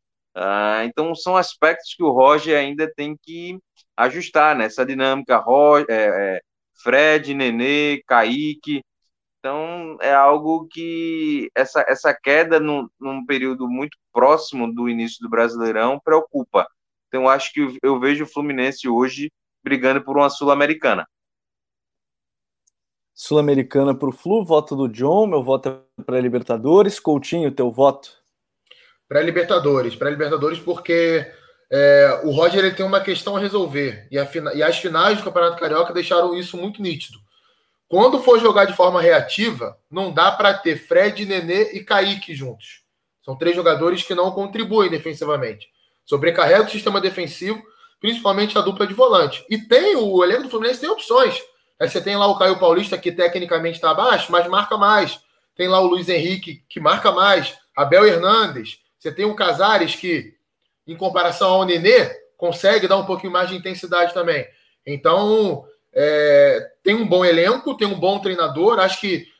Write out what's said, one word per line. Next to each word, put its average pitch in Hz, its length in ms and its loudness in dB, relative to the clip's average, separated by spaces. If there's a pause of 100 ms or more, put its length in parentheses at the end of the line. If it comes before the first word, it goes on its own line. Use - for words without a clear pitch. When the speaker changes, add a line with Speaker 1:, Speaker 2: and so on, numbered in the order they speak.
(360)
Speaker 1:
Ah, 104 500 -2
então 156 300 -6
são 180 200 -4
aspectos - 600 -2
que 175 80 -8
o 151 80 2
Roger 147 460 4
ainda 143 380 -4
tem 151 220 -10
que 175 420 -16 (380)
ajustar, 151 580 0
né? 117 100 -2
Essa 127 200 -4
dinâmica, 135 520 -2
Ro-, 147 420 4
é, 147 100 -4
é, 101 520 -2 (340)
Fred, 143 580 2
Nenê, 139 720 -2
Kaique. 139 760 -2 (580)
Então 160 640 -10
é 135 120 0
algo 151 540 4
que 165 880 -6
essa, 135 320 0
essa 139 260 0
queda 160 460 2
num, 147 280 -4 (120)
num 135 260 -10
período 131 420 -4
muito 131 300 -8 (160)
próximo 123 600 0
do 120 140 -6
início 117 340 -6
do 117 80 -12
Brasileirão 117 680 -2
preocupa. 160 680 -2 (400)
Então 131 200 -2
acho 139 240 0
que 147 100 -4
eu, 131 200 -4
eu 131 180 2
vejo 143 240 -2
o 143 40 -14
Fluminense 135 600 -6
hoje 131 440 -2 (320)
brigando 135 400 0
por 135 140 -4
uma 143 120 4
Sul-Americana. 143 800 0 (2000)
Speaker 2:
Sul-Americana 139 760 0
pro 135 160 -6
Flu, 196 340 -2
voto 151 300 0
do 135 120 -2
John, 135 380 0
meu 170 160 -2
voto 131 280 -2
é 131 340 -16
pra 127 180 -2
Libertadores. 123 800 0
Coutinho, 151 520 -2
teu 123 200 -2
voto? 135 400 0 (960)
Speaker 3:
Pra 147 160 0
Libertadores, 160 720 0
pra 143 160 -4
Libertadores 147 480 -4
porque, 170 640 -2 (460)
é, 143 540 6
o 151 40 -2
Roger, 170 340 2
ele 190 120 0
tem 190 100 -4
uma 196 160 0
questão 196 340 -4
a 196 40 -2
resolver, 143 720 -4
e 139 80 -4
a 143 80 -2
fina-, 151 260 -8
e 147 80 -2
as 165 160 0
finais 185 400 0
do 208 60 -10
Campeonato 170 360 0
Carioca 165 320 -2
deixaram 175 440 0
isso 180 220 -10
muito 202 220 -10
nítido. 170 380 -10 (720)
Quando 254 340 4
for 233 180 8
jogar 208 260 4
de 190 100 -4
forma 180 260 2
reativa, 165 800 0 (100)
não 180 240 -6
dá 170 180 4
pra 196 220 2
ter 165 220 -2
Fred, 196 500 0
Nenê 190 460 -2
e - 120 -12
Kaique 196 520 -2
juntos. 127 480 -16 (420)
São 135 100 -12
três 165 200 0
jogadores 170 480 0
que - 100 -8
não 180 160 0
contribuem 196 640 -2
defensivamente. 147 760 -6 (380)
Sobrecarrega 170 600 4
o 208 40 -8
sistema 202 320 -4
defensivo, 185 640 -6 (360)
principalmente 208 560 -2
a 208 60 0
dupla 196 240 -2
de 196 80 -6
volante. 196 560 2
E 214 80 -4
tem, 320 380 2
o 196 280 2
elenco 220 200 0
do 262 80 -14
Fluminense 233 300 -4
tem 302 80 -6
opções. 254 520 0 (380)
Aí 165 80 0
você - 140 -4
tem 202 160 -4
lá 202 100 2
o 196 100 0
Caio 185 220 2
Paulista, 185 380 2
que 175 140 -6
tecnicamente 170 680 -2
tá 160 120 0
abaixo, 190 400 0
mas 175 160 2
marca 202 300 -2
mais. 202 420 2 (360)
Tem 180 120 -4
lá 185 120 2
o 185 80 4
Luiz 175 220 -2
Henrique, 175 580 -4
que - 120 -14
marca 190 320 0
mais. 190 440 2 (200)
Abel 143 300 4
Hernandes. 185 760 0 (180)
Você 156 140 -10
tem 175 140 -4
o 214 100 -4
Casares, 185 600 0
que, 143 380 -6 (540)
em 165 80 -16
comparação 180 560 0
ao 190 140 4
Nenê, 180 440 4 (260)
consegue 190 520 0
dar 190 100 2
um 196 80 -2
pouquinho 190 260 -6
mais 180 180 -2
de 185 60 -10
intensidade 175 580 -4
também. 165 340 -2 (380)
Então, 180 800 0 (280)
é, 143 800 4 (120)
tem 208 120 2
um 226 120 0
bom 180 160 4
elenco, 185 540 2
tem 208 100 -2
um 196 120 -6
bom 190 200 0
treinador. 180 600 0
Acho 185 200 0
que 185 280 -4 (120)